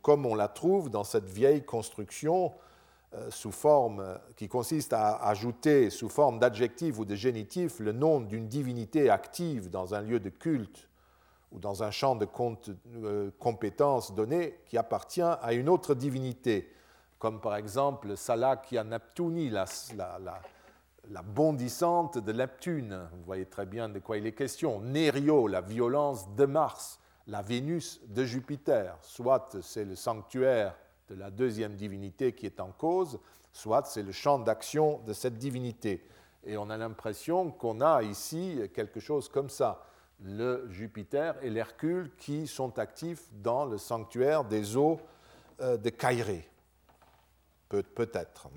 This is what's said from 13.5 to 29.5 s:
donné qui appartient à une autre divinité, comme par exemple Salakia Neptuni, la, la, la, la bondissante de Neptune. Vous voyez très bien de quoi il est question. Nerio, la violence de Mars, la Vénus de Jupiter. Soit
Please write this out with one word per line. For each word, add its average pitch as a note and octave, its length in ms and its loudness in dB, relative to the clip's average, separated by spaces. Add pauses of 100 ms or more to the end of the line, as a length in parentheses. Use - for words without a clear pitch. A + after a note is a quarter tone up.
donné C#3 520 0
qui A2+ 120 -2
appartient A2+ 440 -2
à E3 320 2
une B2+ 140 2
autre F3 260 4
divinité, B2+ 800 -2 (460)
comme A2 220 -2
par G#2 160 -2
exemple G#2+ 600 -2
Salakia B2 680 0
Neptuni, D#3+ 680 -4
la, G2 140 0 (320)
la, F2+ 240 -8
la, F#2 200 -12 (680)
la F2+ 120 -12
bondissante D3 960 2
de G#2+ 140 -2
Neptune. A#2 800 -4
Vous F2+ 120 -16
voyez F#2+ 220 -6
très G2 200 -8
bien A2 220 -6
de G2+ 100 -10
quoi G#2+ 200 -4
il G#2 80 -4
est A2+ 60 -4
question. B2+ 480 -2
Nerio, C#3 680 4
la F#2 140 0
violence A#2+ 760 0
de C#3 100 6
Mars, C#3 540 0 (260)
la G2+ 160 -6
Vénus C3 640 -4
de A2 160 0
Jupiter. B2 800 -2
Soit B2+ 600 0